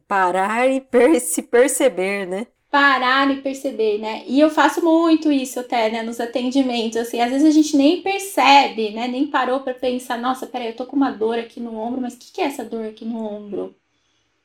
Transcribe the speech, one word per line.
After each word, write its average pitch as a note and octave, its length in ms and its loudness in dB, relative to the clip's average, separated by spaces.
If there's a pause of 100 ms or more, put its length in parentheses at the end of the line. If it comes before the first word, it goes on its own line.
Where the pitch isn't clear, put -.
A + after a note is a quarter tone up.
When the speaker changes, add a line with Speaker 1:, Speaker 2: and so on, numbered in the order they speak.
Speaker 1:
Parar G3 580 0
e C4+ 140 0
per-, B3 400 4
se - 220 -4
perceber, G3+ 840 0
né? F#3 220 -6 (240)
Speaker 2:
Parar C4+ 580 2
e C4+ 120 -2
perceber, A3 580 -2
né? G#3+ 260 -8
E B3+ 140 0
eu D#4 100 6
faço D#4 320 2
muito D#4+ 480 4
isso C4 300 -2
até, A#3+ 320 -2
né, A3+ 120 -4
nos A#3 180 -8
atendimentos, A#3+ 760 -2
assim, A#3 220 -4
às A#3+ 100 0
vezes C#4 160 2
a D#4 60 8
gente D4+ 240 4
nem D4 260 4
percebe, C4+ 920 2
né, A3+ 180 -6
nem C4 180 -4
parou C4 320 -2
pra C4 140 -8
pensar, B3 440 -6
"Nossa, B3+ 300 -6
peraí, A#3+ 220 -8
eu A3+ 60 -10
tô B3+ 100 -10
com C4 100 -12
uma C4+ 160 2
dor A3 260 -4
aqui A#3 220 -10
no A#3 180 -10
ombro, A#3+ 220 -6
mas A#3+ 140 -8
o - 40 -20
que - 140 -20
que - 80 -10
é F#4 60 -2
essa C4+ 180 -8
dor A3 220 -8
aqui G#3+ 180 -14
no A3+ 180 -8
ombro?" G#3 540 -10 (680)